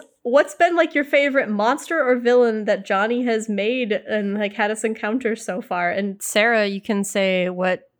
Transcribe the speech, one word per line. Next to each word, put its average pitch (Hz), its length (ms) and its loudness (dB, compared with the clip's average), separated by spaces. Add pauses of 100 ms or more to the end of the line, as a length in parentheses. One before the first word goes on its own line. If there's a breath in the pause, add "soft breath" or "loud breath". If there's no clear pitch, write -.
(220)
what's 277 320 2
been, 349 220 2
like, 311 180 2
your 294 100 2
favorite 277 440 2
monster 247 580 0
or 247 100 4
villain 240 500 2
that 202 180 -2
Johnny 220 400 0
has 220 240 -2
made 214 440 0
and, 202 420 -2
like, 208 180 -2
had 208 180 -2
us 220 140 -6
encounter 220 520 -2
so 180 260 -8
far? 175 280 -2
And 196 300 -4
Sarah, 220 460 2
you 196 160 -6
can 202 220 -2
say 190 440 0
what, 180 400 -4 (120)